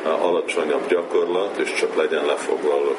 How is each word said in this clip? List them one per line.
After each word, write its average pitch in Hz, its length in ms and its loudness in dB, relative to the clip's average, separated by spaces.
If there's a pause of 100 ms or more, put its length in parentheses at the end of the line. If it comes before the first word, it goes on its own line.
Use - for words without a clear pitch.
á, 80 60 -2
alacsonyabb 80 760 0
gyakorlat, 87 680 0
és 78 160 -2
csak - 220 -2
legyen 78 300 0
lefoglalva 71 720 0